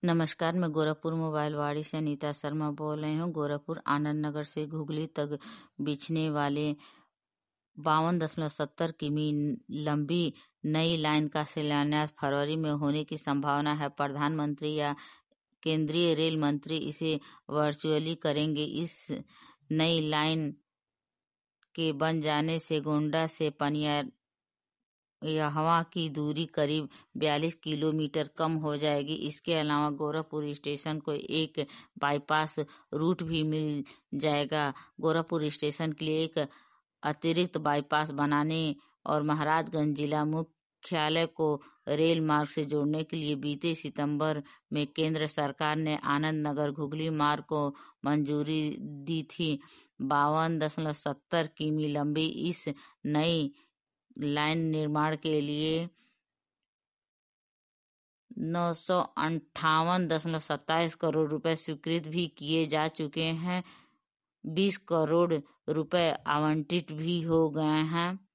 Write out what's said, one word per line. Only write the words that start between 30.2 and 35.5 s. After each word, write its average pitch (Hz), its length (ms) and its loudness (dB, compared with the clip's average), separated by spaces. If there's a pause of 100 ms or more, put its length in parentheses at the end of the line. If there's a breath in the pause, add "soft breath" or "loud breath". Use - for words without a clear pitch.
स्टेशन 147 440 -6
को 151 140 -4
एक 151 540 -2 (320 loud breath)
bypass 147 600 0 (360 loud breath)
route 170 280 0
भी 165 200 -2
मिल 151 420 -2 (300 loud breath)
जाएगा। 147 600 0 (260 loud breath)
गोरखपुर 160 480 0
स्टेशन 151 440 -2